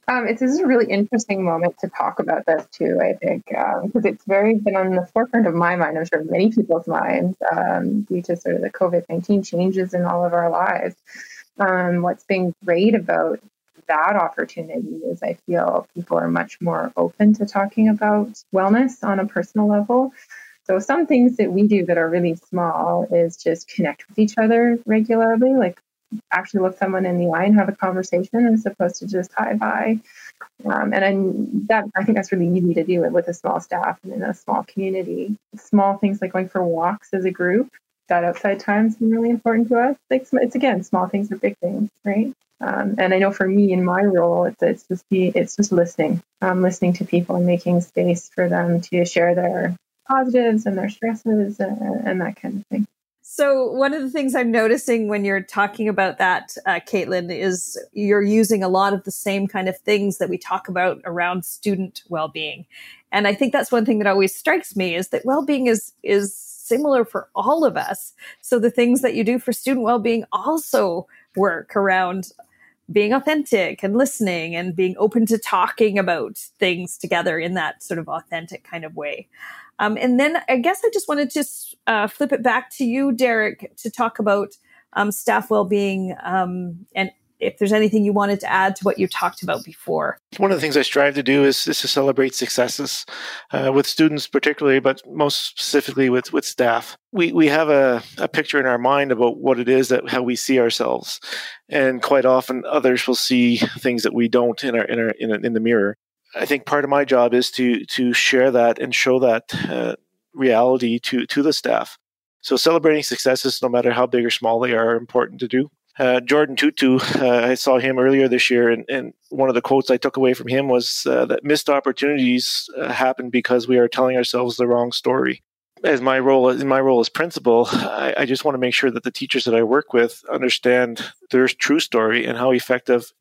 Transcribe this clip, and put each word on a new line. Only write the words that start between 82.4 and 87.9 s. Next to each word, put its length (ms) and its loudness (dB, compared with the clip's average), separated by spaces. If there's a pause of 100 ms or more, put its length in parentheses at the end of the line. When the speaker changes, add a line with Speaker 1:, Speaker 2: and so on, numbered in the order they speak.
Speaker 2:
back 340 0
to 80 -2
you, 260 0
Derek, 640 -2
to 120 -10
talk 300 -4
about, 300 0 (440)
um, 180 0
staff 380 -2
well-being, 720 0
um, 720 -4
and 160 -2 (300)
if 180 -4
there's 160 0
anything 320 4